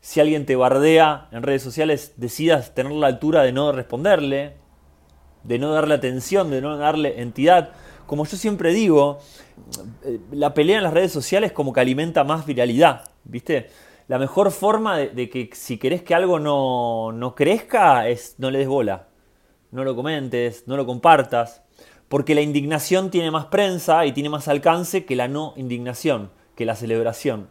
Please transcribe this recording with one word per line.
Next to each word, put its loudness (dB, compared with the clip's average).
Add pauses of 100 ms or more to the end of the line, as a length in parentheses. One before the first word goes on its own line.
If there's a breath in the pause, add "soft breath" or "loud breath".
Si -2
alguien 2
te 0
bardea 4
en -10
redes 0
sociales, -4
decidas -2
tener -4
la 2
altura 2
de 4
no 0
responderle, -2 (880)
de -4
no -2
darle 2
atención, 0
de -2
no -6
darle 0
entidad. 4 (360 loud breath)
Como -4
yo -10
siempre 0
digo, 4 (840 loud breath)
eh, -6 (100)
la -2
pelea 4
en -2
las -2
redes 2
sociales 0
como -4
que 2
alimenta 2
más -2
viralidad, 2 (140)
¿viste? -6 (360 soft breath)
La -4
mejor 0
forma 0
de, -2
de -6
que -8
si -10
querés -2
que 0
algo 2
no, -2
no -8
crezca 2
es -6
no -4
le 0
des -2
bola, -2 (640)
no -8
lo -4
comentes, -4
no -6
lo -4
compartas, 2 (440 soft breath)
porque 0
la 4
indignación -2
tiene -2
más -4
prensa 2
y -2
tiene -6
más -6
alcance 0
que -4
la -2
no -8
indignación, -6 (240 soft breath)
que -6
la -2
celebración -4